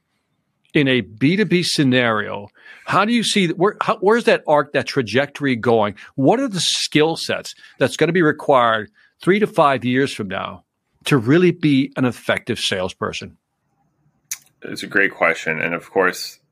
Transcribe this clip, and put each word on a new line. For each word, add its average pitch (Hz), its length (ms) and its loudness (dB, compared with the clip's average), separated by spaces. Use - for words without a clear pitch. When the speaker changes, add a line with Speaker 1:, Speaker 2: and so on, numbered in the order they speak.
Speaker 1:
in 147 140 2
a 127 140 2
B 127 360 -2
two 208 100 0
B 170 180 0
scenario? 113 840 0
How 180 180 0
do 226 80 0
you 233 120 0
see, 190 240 2
where, 185 320 0
how, - 180 0
where's 220 260 2
that 185 220 2
arc, 147 260 2
that 127 140 -2
trajectory 135 720 -2
going? 107 400 0
What 156 240 2
are 277 100 -2
the 185 120 -6
skill - 560 0
sets - 380 -8
that's 131 180 0
gonna 160 160 0
be 180 100 2
required 123 640 2
three 202 200 0
to 208 80 0
five 139 360 0
years 127 300 0
from 101 140 -8
now 95 360 -10
to 147 120 2
really 160 360 4
be 143 440 0
an 127 80 0
effective 110 540 -4
salesperson? 92 800 -6
Speaker 2:
It's - 200 -12
a 98 40 -10
great 98 280 0
question. 82 460 -2
And 82 140 -2
of - 160 -10
course, - 500 -2